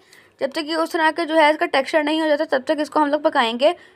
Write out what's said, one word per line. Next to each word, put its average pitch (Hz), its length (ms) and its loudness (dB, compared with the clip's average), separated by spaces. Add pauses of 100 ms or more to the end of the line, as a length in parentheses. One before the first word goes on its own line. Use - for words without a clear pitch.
(420)
जब 262 100 -4
तक 311 140 -6
ये 320 120 -6
उस 320 140 -2
तरह 320 200 0
का 339 140 -4
जो 311 100 -2
है 302 160 6
इसका 311 160 0
टेक्सचर 294 360 0
नहीं 311 180 -2
हो 311 60 0
जाता 302 200 0
तब 262 180 -2
तक 302 140 -2
इसको 302 200 -2
हम 294 100 2
लोग 294 140 -2
पकाएंगे। 277 500 2 (220)